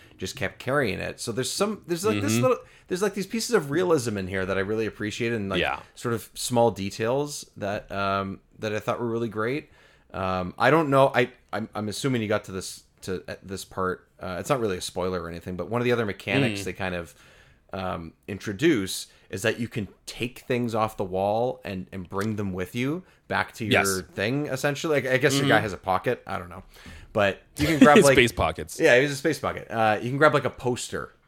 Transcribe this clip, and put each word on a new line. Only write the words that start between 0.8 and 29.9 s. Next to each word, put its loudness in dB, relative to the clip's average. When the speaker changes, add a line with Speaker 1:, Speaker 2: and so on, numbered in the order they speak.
Speaker 1:
it. -8
So -8
there's -4
some, -2
there's, -4
like, 2
this 0
Speaker 2:
Mm-hmm. 4
Speaker 1:
little, 4
there's, -2
like, 0
these -4
pieces -2
of 2
realism 2
in -4
here -2
that 0
I 2
really 0
appreciated, -2
and, -4
like, 0
Speaker 2:
Yeah. -2
Speaker 1:
sort -4
of -6
small 4
details -4
that, -6
um, -2
that -4
I -2
thought -2
were -2
really -2
great. -4
Um, -2
I 6
don't 4
know. 6
I, 2
I'm, -4
I'm -4
assuming -2
you -2
got 0
to -14
this, -10
to, -6
uh, -10
this -10
part. -4
Uh, -8
it's -8
not 2
really -2
a -8
spoiler -4
or -8
anything, -10
but -8
one -2
of 0
the 2
other 2
mechanics -2
Speaker 2:
Mm. -8
Speaker 1:
they -6
kind -4
of, -8
um, -6
introduce -2
is -8
that 0
you -4
can -6
take -8
things -2
off 0
the -2
wall 0
and, -8
and -10
bring -2
them -4
with -6
you -4
back 0
to -8
your 2
Speaker 2:
Yes. 2
Speaker 1:
thing, -2
essentially. 0
Like, -2
I 4
guess 4
your 2
guy 6
Speaker 2:
Mm-hmm. 4
Speaker 1:
has -4
a -10
pocket. -2
I -6
don't -10
know. -16
But 2
you 0
Speaker 2:
<laughs> 4
Speaker 1:
can 4
grab, 12
like, 10
Speaker 2:
Space 4
pockets. -4
Speaker 1:
Yeah, 8
he 8
has 0
a -6
space -2
pocket. -6
Uh, 2